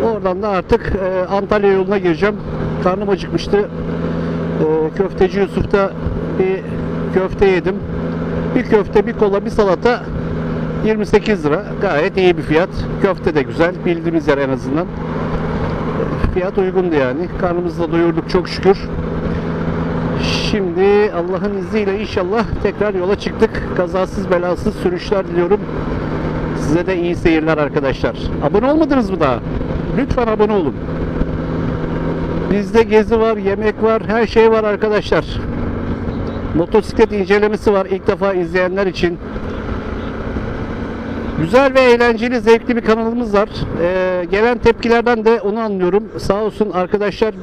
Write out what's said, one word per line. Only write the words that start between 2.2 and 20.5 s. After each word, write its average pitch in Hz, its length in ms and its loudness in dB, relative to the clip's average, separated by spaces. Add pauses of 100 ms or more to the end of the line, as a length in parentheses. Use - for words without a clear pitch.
Karnım 196 240 0
acıkmıştı. 170 500 0
E, - 1400 -2
Köfteci 185 440 0
Yusuf'ta 196 500 0 (480)
bir 190 220 0 (540)
köfte 190 320 2
yedim. 185 300 2 (800)
Bir 247 100 2
köfte, 208 420 2
bir 233 60 -4
kola, 202 320 2
bir 220 60 -4
salata 196 520 2 (840)
yirmi 214 220 0
sekiz 202 400 2
lira. 160 180 0 (180)
Gayet 175 340 0
iyi 180 200 4
bir 151 60 -4
fiyat. 156 280 2 (320)
Köfte 185 320 0
de 147 80 2
güzel. 135 320 0 (120)
Bildiğimiz 165 420 0
yer 143 100 4
en 139 100 0
azından. 135 380 -2 (1500)
Fiyat 185 240 -2
uygundu 180 360 0
yani. 143 340 0 (120)
Karnımızı 175 420 -2
da 160 100 -2
doyurduk 165 380 0
çok 175 180 0
şükür. 190 300 2 (1700)